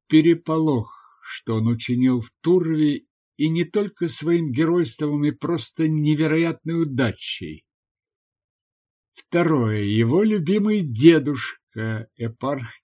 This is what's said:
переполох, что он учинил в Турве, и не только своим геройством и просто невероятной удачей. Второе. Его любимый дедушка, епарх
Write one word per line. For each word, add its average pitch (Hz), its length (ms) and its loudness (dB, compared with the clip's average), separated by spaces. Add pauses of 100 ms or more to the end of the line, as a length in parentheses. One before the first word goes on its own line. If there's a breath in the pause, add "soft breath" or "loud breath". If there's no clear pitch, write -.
переполох, 156 1120 0
что - 340 -6
он 110 120 0
учинил 123 520 0
в 117 100 -12 (100)
Турве, 160 640 0 (340)
и 151 140 0
не 165 140 0
только 170 440 -4
своим 160 440 -2
геройством 151 720 0
и 147 60 0
просто 160 540 -4
невероятной 156 960 0
удачей. 120 840 -6 (1500)
Второе. 131 720 0
Его 113 400 2
любимый 208 580 0
дедушка, 127 1400 0
епарх 127 500 -6 (180)